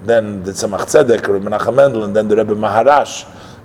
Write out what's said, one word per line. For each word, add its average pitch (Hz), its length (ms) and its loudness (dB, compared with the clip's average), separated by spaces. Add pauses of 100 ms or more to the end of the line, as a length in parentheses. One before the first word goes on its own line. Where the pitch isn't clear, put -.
then 104 400 -2
the 95 80 -8
Tzemach 98 360 -6
Tzedek, 117 420 2
Reb 98 160 -2
Menachem 104 320 -2
Mendel, 135 260 4
and 101 140 -4
then 107 100 2
the 104 100 0
Rebbe 107 200 0
Maharash, 113 760 0 (340)